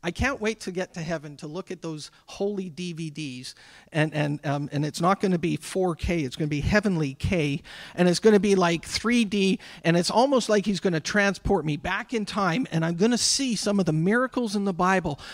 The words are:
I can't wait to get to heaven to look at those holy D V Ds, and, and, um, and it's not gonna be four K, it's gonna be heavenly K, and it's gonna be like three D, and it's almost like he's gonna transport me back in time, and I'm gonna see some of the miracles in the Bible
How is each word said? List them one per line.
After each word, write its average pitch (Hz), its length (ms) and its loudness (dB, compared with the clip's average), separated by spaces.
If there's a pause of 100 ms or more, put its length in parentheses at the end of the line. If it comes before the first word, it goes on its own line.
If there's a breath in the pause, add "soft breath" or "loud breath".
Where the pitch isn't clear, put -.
I 175 100 -4
can't 254 280 -2
wait 214 220 -4
to 196 100 -8
get 180 220 -6
to 180 80 -8
heaven 151 360 -6
to 151 100 -14
look 170 240 -10
at 175 100 -12
those 156 300 -10 (140 soft breath)
holy 196 440 -4
D 175 240 -8
V 160 160 -8
Ds, 135 460 -10 (360 loud breath)
and, 151 220 0
and, 147 320 -2
um, 143 260 -2
and 147 140 -2
it's - 160 -6
not 185 180 2
gonna 185 200 2
be 151 180 -2
four 180 380 -2
K, 170 260 -2
it's 127 140 -4
gonna 156 120 -2
be 147 140 -2
heavenly 165 540 2
K, 165 460 -2 (340 loud breath)
and 180 120 4
it's 175 120 2
gonna 214 200 8
be 196 160 4
like 170 300 2
three 233 400 0
D, 196 340 2 (240 loud breath)
and 165 140 4
it's 175 140 0
almost 247 360 4
like 208 180 2
he's 202 140 0
gonna 170 220 0
transport 202 640 0
me 151 100 0
back 185 380 -6
in 214 120 0
time, 170 460 0
and 165 140 0
I'm 170 100 -2
gonna 226 220 4
see 254 380 0
some 202 240 0
of 185 60 4
the 156 80 0
miracles 220 600 0
in 202 100 0
the 196 80 -2
Bible 175 460 0 (140 loud breath)